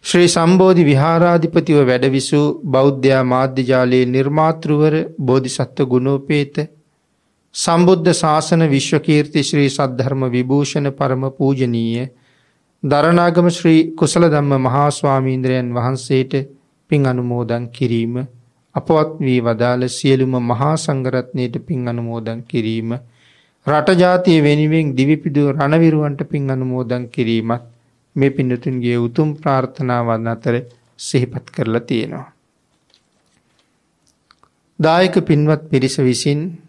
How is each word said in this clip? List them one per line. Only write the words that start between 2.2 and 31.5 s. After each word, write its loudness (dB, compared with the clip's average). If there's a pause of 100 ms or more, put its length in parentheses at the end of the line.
බෞද්ධ 2
මාධ්‍ය 0
ජාලයේ 2
නිර්මාතෘවර 0
බෝධිසත්ව -2
ගුණෝපේත -2 (840)
සම්බුද්ධ 2
ශාසන 0
විශ්වකීර්ති 0
ශ්‍රී 0
සද්ධර්ම -2
විභූෂණ -2
පරම -4
පූජනීය -2 (760)
දරණාගම 2
ශ්‍රී 2
කුසල 2
ධම්ම 2
මහා 2
ස්වාමීන්ද්‍රයන් -2
වහන්සේට -2 (420)
පින් 2
අනුමෝදන් -4
කිරීම, -4 (480)
අපවත් 0
වී 0
වදාළ -2
සියලුම 0
මහා -2
සංඝරත්නයට -4
පින් -6
අනුමෝදන් -8
කිරීම, -6 (680)
රට 2
ජාතිය 4
වෙනුවෙන් 2
දිවිපිදු 0
රණවිරුවන්ට 2
පින් -4
අනුමෝදන් -4
කිරීමත් -2 (520)
මේ 2
පින්නතුන්ගේ -2
උතුම් -2
ප්‍රාර්ථනාවන් -2
අතර -4 (320)
සිහිපත් -4
කරලා -4